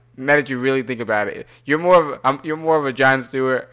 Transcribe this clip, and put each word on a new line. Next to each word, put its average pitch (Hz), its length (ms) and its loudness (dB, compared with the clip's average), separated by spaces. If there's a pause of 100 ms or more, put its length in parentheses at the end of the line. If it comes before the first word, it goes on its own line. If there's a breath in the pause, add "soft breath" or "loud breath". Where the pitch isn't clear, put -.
(160)
Now 139 220 0
that 135 120 -2
you 127 100 -6
really 135 240 0
think 117 180 -8
about 104 260 -2
it, - 180 -10 (200 soft breath)
you're 147 140 0
more 180 220 6
of 147 100 -2
a, 127 120 -10
I'm, 135 200 0
you're 156 120 -6
more 160 220 0
of 143 80 -2
a 131 80 -4
Jon 131 300 2
Stewart. 131 500 -2